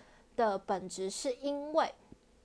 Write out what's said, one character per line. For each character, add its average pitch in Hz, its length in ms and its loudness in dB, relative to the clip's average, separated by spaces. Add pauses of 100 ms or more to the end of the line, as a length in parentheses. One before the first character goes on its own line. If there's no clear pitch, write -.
(360)
的 208 220 4
本 185 280 -2
质， 190 220 -4
是 254 320 -2
因 285 320 -4
为 311 180 4 (540)